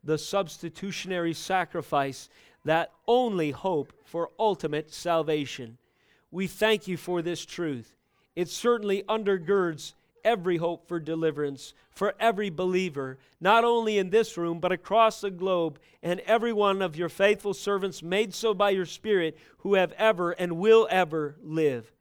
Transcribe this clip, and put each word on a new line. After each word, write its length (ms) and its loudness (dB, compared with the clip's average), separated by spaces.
the 140 0
substitutionary 1160 -6
sacrifice, 960 -2
that 260 0
only 440 2
hope 420 -4
for 340 -6
ultimate 520 -2
salvation. 880 -2
We 160 -4
thank 400 0
you 100 -4
for 240 -4
this 240 -6
truth. 500 -8
It 140 -4
certainly 540 0
undergirds 920 -2
every 340 0
hope 300 -4
for 120 -4
deliverance 720 -4
for 280 -2
every 300 0
believer, 680 -4
not 240 6
only 340 2
in 120 0
this 280 2
room, 220 -4
but 120 0
across 500 2
the 80 -4
globe, 500 -2
and 200 -2
every 320 2
one 280 2
of 140 -2
your 140 -4
faithful 440 2
servants 480 -4
made 320 -2
so 200 0
by 160 2
your 160 0
Spirit 520 -2
who 160 2
have 180 6
ever 380 2
and 260 -4
will 320 8
ever 540 0
live. 580 0